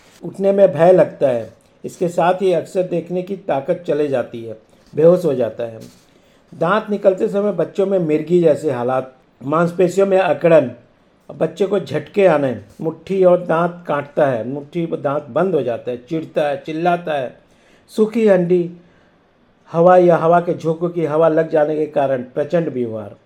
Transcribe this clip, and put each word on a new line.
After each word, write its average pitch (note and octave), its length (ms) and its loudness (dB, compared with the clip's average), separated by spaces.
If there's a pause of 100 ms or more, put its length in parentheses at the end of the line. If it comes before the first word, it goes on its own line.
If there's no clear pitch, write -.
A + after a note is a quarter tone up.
(240)
उठने F#3+ 280 -2
में G3 220 4
भय E3 180 6
लगता D3+ 360 2
है। A#2 260 -4 (320)
इसके F3 220 -6
साथ F3 340 0
ही F#3 120 2
अक्सर E3+ 300 -2
देखने E3+ 380 -6
की F#3+ 140 -8
ताकत E3+ 520 -4
चले D3+ 200 -2
जाती A#2+ 360 -6
है, A2+ 140 -14 (380)
बेहोश E3+ 300 4
हो C#3+ 100 0
जाता A2+ 280 -4
है। A2+ 160 -12 (800)
दांत G#3 300 -2
निकलते G#3 380 0
समय G3+ 240 -2
बच्चों E3+ 340 -2
में G3 140 0
मिर्गी D#3 400 0
जैसे D#3 320 2
हालात, B2+ 440 -4 (280)
मांसपेशियों F3 640 0
में F#3+ 100 2
अकड़न, D#3+ 540 2 (640)
बच्चे D#3+ 300 -4
को G3 140 -2
झटके F#3 480 0
आने, C#3 340 0 (200)
मुट्ठी F#3 420 -4
और F3 220 4
दांत E3+ 420 -2
काटता C#3+ 400 -2
है, A#2+ 200 -2
मुट्ठी C#3+ 380 -8
दांत D3 380 -4
बंद D#3 320 -2
हो C#3+ 60 0
जाता A#2+ 300 -6
है, A#2+ 60 -8
चिढ़ता D#3+ 500 -4
है, C#3 180 -6
चिल्लाता E3+ 480 -2
है, C3 240 -6 (520)
सूखी A3 380 0
हंडी, F3 440 2 (1000)
हवा F3 260 6
या F3 180 6
हवा D#3+ 240 2
के E3+ 180 -4
झोंकों E3 320 -4
की E3+ 160 -4
हवा D#3 220 2
लग D#3 220 0
जाने D#3 260 0
के D3+ 100 -2
कारण C3+ 380 -2
प्रचंड D3+ 480 -4
बीमार। A2 440 -8 (100)